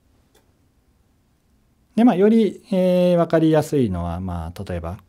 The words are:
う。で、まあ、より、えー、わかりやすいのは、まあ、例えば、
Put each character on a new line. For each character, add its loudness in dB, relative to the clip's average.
う。 -2
で、 2
ま 6
あ、 0
よ 4
り、 2
え 2
ー、 2
わ 0
か 0
り 2
や 2
す -4
い 0
の -6
は、 -6
ま -8
あ、 -14
例 -8
え -6
ば、 -10